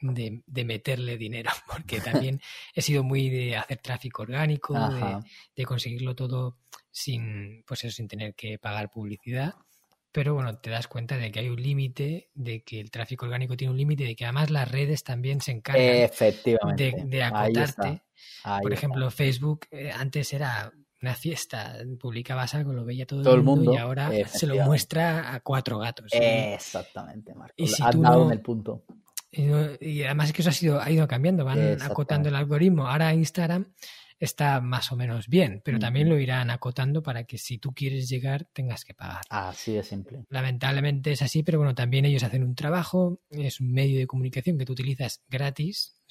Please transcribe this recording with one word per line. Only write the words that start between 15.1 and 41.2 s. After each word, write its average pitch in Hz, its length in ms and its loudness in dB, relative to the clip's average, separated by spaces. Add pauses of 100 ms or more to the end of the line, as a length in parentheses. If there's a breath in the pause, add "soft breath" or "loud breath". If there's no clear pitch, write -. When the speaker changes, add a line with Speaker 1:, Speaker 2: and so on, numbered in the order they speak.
Speaker 1:
se 135 120 -4
encargan 127 340 4
Speaker 2:
Efectivamente. 123 1000 4 (140)
Speaker 1:
de, 165 80 -6
de 131 180 -2
Speaker 2:
Ahí 110 300 2
está. 117 100 4 (200)
Speaker 1:
acotarte. 151 200 -4 (400 loud breath)
Speaker 2:
Ahí 202 200 -2
Speaker 1:
Por 208 100 0
Speaker 2:
está. - 60 -2
Speaker 1:
ejemplo, 131 300 0
Facebook, 139 600 -2
eh, 147 180 -10
antes 135 440 -4
era 123 360 -4 (320)
una 127 140 -2
fiesta, 123 640 -8 (220)
publicabas 123 540 -6
algo, 143 200 -2
lo 120 120 -6
veía 127 220 -6
todo 139 140 -4
el - 40 -2
Speaker 2:
Todo 135 100 10
el 127 60 8
Speaker 1:
mundo, 139 220 6
Speaker 2:
mundo, 123 100 6
Speaker 1:
y 127 40 4
ahora 131 320 -2
se - 40 0
lo 107 80 4
Speaker 2:
efectivamente. 139 460 0
Speaker 1:
muestra 160 640 2
a 127 60 -8
cuatro 131 400 -2
gatos. 110 340 -8
Y 117 80 4
Speaker 2:
Exactamente, 107 1120 -2
Marcos. - 240 -20
Speaker 1:
y 165 120 2
si - 120 0
Speaker 2:
Has 175 140 6
Speaker 1:
tú 160 80 6
Speaker 2:
dado 127 160 10
Speaker 1:
no 123 80 8
Speaker 2:
en 117 60 4
el 107 80 -2
punto. 110 420 -6 (480)
Speaker 1:
y - 120 -4
no, 147 240 4 (120)
y 147 240 -4
además 147 240 2
es 156 60 0
que - 100 0
eso 170 80 4
ha - 20 0
sido, 147 260 4
ha 143 120 0
ido 160 160 6
cambiando, 156 360 2
van 131 140 2
Speaker 2:
Exactamente. 139 340 4
Speaker 1:
acotando 147 380 0
el 143 60 0
algoritmo. 147 520 4
Ahora 160 280 4
Instagram 170 580 0 (460 loud breath)
está 139 420 2
más 123 300 -2
o 127 40 -2
menos 120 320 -2
bien, 120 380 2
pero 113 140 0
también 123 260 2
Speaker 2:
Ujú. 160 120 6
Speaker 1:
lo 139 40 4
irán 127 300 0
acotando 131 500 -2
para 123 220 -6
que 117 160 -12
si - 180 -8
tú 131 160 -8
quieres 135 340 -4
llegar 135 460 -2
tengas 127 320 -6
que - 80 -20
pagar. 90 280 -12 (100)
Speaker 2:
Así 95 420 -6
de 104 80 0
simple. 101 480 -12
Speaker 1:
Lamentablemente 135 840 0
es 139 100 0